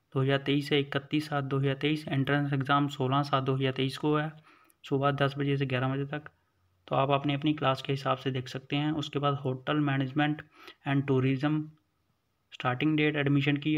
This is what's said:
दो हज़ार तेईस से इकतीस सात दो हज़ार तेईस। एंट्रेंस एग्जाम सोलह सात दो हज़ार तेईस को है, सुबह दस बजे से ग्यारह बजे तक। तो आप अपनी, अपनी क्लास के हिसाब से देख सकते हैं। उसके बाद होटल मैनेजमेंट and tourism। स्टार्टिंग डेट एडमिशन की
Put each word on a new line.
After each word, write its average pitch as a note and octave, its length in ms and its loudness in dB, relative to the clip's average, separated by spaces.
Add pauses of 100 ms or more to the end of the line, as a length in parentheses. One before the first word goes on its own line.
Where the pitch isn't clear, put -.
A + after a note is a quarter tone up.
(140)
दो C3+ 80 0
हज़ार C#3 160 2
तेईस C#3 300 0
से D3 120 4
इकतीस C#3+ 480 -2
सात C#3+ 160 -2
दो C3+ 140 -2
हज़ार C3+ 180 2
तेईस। D3+ 320 0
एंट्रेंस C#3+ 440 0
एग्जाम C#3+ 360 2
सोलह C#3 340 0
सात C#3 200 0
दो C3+ 120 0
हज़ार C3+ 180 0
तेईस C3 260 -2
को D3+ 180 0
है, D3+ 140 -2 (540)
सुबह C#3 280 0
दस C#3 260 0
बजे C#3+ 180 0
से C#3 100 0
ग्यारह B2+ 220 -2
बजे C#3 200 -2
तक। D3 200 -10 (600)
तो C#3+ 80 -2
आप C3+ 140 2
अपनी, C#3 240 2
अपनी D3+ 200 0
क्लास C3+ 280 0
के C#3 100 -4
हिसाब C3+ 260 -2
से C3+ 120 -4
देख B2+ 180 -4
सकते - 280 -8
हैं। D3+ 180 0
उसके C#3+ 240 -4
बाद C#3+ 180 2
होटल C#3+ 460 -2
मैनेजमेंट C#3+ 600 0 (460)
and C#3 180 2
tourism। C3+ 540 2 (920)
स्टार्टिंग C#3 440 0
डेट D3+ 200 2
एडमिशन C#3+ 420 2
की D3+ 200 0